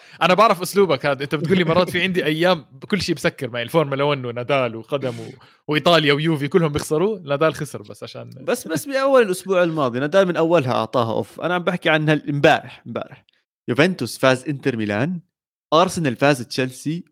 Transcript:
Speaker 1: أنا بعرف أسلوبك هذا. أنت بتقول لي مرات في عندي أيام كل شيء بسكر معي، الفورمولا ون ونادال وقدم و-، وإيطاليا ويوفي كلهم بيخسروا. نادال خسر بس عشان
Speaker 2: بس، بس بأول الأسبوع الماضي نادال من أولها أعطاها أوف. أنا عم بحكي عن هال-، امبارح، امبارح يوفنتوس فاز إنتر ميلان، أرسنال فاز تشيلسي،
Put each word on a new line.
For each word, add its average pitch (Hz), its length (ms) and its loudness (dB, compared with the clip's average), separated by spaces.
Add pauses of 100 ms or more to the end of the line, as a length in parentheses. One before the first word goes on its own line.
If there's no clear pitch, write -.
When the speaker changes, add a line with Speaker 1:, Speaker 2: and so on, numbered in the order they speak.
(220)
Speaker 1:
أنا 170 120 4
بعرف 196 280 4
أسلوبك 170 440 2
هذا. 139 180 0
أنت 147 120 -4
بتقول 165 220 2
لي 185 60 2
مرات 165 260 2
في 175 120 -2
عندي 175 240 -2
أيام 160 400 0 (220)
كل 190 140 -2
شيء 165 140 -2
بسكر 143 340 -4
معي، 120 140 -6
الفورمولا 139 400 0
ون 139 220 0
ونادال 120 500 -2
وقدم 123 440 -6
و-، 113 100 -12 (380)
وإيطاليا 151 460 4
ويوفي 147 340 0
كلهم 165 240 2
بيخسروا. 170 480 -2
نادال 147 360 0
خسر 139 260 -10
بس 107 220 -18
عشان 120 260 -16
Speaker 2:
بس، 131 380 -6
بس 311 180 -4
بأول 269 360 2
الأسبوع 185 420 0
الماضي 143 360 -2
نادال 180 280 2
من 165 100 -2
أولها 160 360 2
أعطاها 113 400 0
أوف. - 280 -6
أنا 170 140 -2
عم 175 80 -4
بحكي 175 260 -2
عن 156 200 2
هال-، 151 200 0
امبارح، 143 580 0
امبارح - 380 -12 (420)
يوفنتوس 135 500 0
فاز 131 300 2
إنتر 135 300 -4
ميلان، 110 420 -2 (540)
أرسنال 160 420 2
فاز 139 260 2
تشيلسي، 131 720 -6